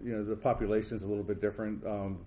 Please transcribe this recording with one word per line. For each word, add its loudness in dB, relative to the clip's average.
you -2
know, 0
the 0
population 2
is -6
a -4
little 0
bit -2
different. 0
Um, -2